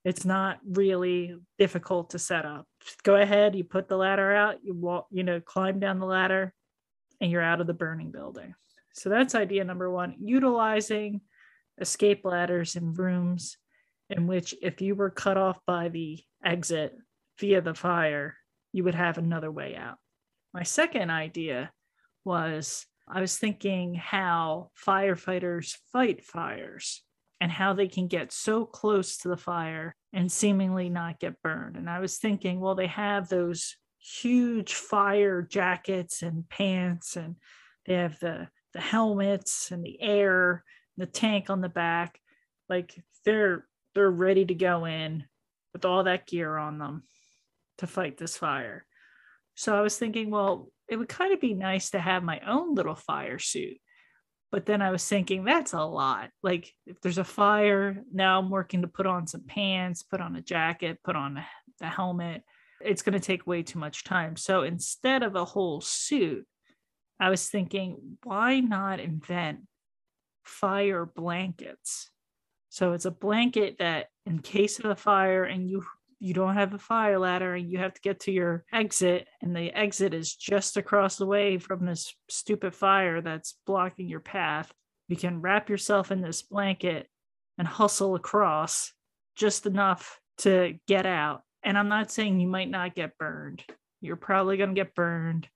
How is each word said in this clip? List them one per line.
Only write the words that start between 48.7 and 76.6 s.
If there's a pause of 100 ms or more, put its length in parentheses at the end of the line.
So
I
was
thinking,
well, (180)
it
would
kind
of
be
nice
to
have
my
own
little
fire
suit. (760)
But
then
I
was
thinking,
that's
a
lot. (120)
Like, (140)
if
there's
a
fire, (100)
now
I'm
working
to
put
on
some
pants,
put
on
a
jacket,
put
on (360)
the
helmet. (380)
It's
gonna
take
way
too
much
time.
So
instead
of
a
whole
suit, (760)
I
was
thinking,
why
not
invent (840)
fire
blankets? (600)
So
it's
a
blanket
that (180)
in
case
of
a
fire
and
you, (360)
you
don't
have